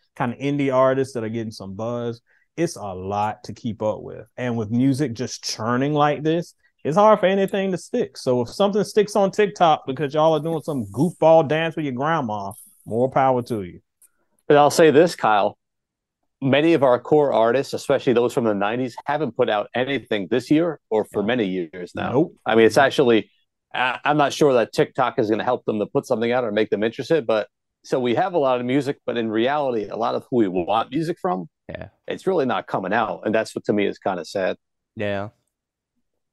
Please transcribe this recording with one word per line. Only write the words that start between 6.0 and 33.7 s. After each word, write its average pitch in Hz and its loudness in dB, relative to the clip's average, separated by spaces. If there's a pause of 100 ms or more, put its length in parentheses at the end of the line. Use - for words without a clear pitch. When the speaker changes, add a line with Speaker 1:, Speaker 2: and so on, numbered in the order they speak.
Speaker 1:
this, 165 -2 (320)
it's 147 -2
hard 208 6
for 175 2
anything 196 0
to 175 -2
stick. - -6
So 123 0
if 117 -8
something 202 0
sticks 202 0
on 196 2
TikTok 175 2
because 139 -4
y'all 156 4
are 156 0
doing 160 -4
some 135 -6
goofball 156 4
dance 160 -2
with 160 -4
your 131 -4
grandma, 120 -2 (340)
more 120 0
power 131 2
to 117 -6
you. 87 -16 (640)
Speaker 2:
But 151 6
I'll 147 6
say 156 6
this, 165 6
Kyle. 104 0 (840)
Many 147 4
of 143 2
our 123 4
core 143 2
artists, 117 2
especially 123 0
those 120 2
from 123 -2
the 107 2
nineties, 113 -4 (100)
haven't 143 -4
put 120 0
out 104 0
anything 117 -4
this 123 -2
year 156 0 (100)
or 107 0
for 104 -4
Speaker 1:
Yeah. 101 -4
Speaker 2:
many 117 0
years 90 -8
now. 95 -6
Speaker 1:
Nope. 139 0 (100)
Speaker 2:
I 113 2
mean, 113 8
it's 110 0
actually, 127 4 (420)
I, 120 -4
I'm 151 0
not 139 2
sure 143 2
that 110 2
TikTok 131 -2
is 107 0
gonna 107 -2
help 123 -4
them 110 -2
to 104 -4
put 135 -4
something 117 -2
out 123 0
or 107 -6
make 107 0
them 101 -2
interested. 131 -2
But 110 0 (340)
so 143 -2
we 123 0
have 185 -2
a 175 -2
lot 127 2
of 123 -6
music, 135 -2
but 120 -4
in 113 -4
reality, 120 -2
a 95 -10
lot 120 -2
of - -6
who 131 0
we 107 4
want 101 -2
music 160 -4
from, 180 -4 (180)
Speaker 3:
Yeah. 87 -12 (200)
Speaker 2:
it's - -10
really 170 2
not 110 -4
coming 98 -4
out. 104 -2
And 110 0
that's 110 -2
what, - -10
to 113 0